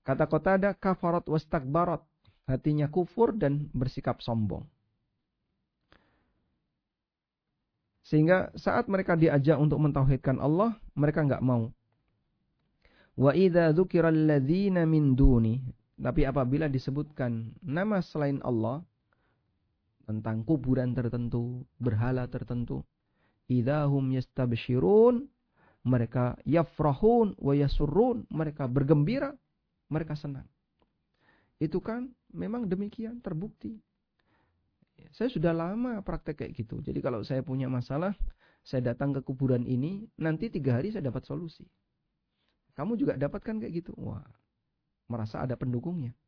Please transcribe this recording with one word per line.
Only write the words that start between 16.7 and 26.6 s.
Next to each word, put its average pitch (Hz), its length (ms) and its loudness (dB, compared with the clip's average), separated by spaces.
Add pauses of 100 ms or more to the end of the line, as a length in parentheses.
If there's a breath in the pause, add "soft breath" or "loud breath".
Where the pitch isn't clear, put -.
nama 185 400 -2
selain 143 400 -2
Allah, 120 400 -2 (1300)
tentang 110 400 -4
kuburan 127 480 0
tertentu, 120 680 -4 (140)
berhala 123 500 -2
tertentu, 123 560 -6 (720)
"idza 131 340 2
hum 135 300 0
yastabsyirun", 175 1120 2 (580 soft breath)
mereka 123 560 0
yafrahun 170 960 2